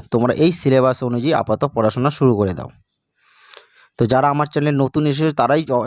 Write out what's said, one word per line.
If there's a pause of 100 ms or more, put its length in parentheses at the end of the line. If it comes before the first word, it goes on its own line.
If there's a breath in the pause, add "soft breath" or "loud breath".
(100)
তোমরা
এই
সিলেবাস
অনুযায়ী
আপাতত
পড়াশোনা
শুরু
করে
দাও। (1300 loud breath)
তো
যারা
আমার
চ্যানেলে
নতুন
এসেছো,
তারাই, (240)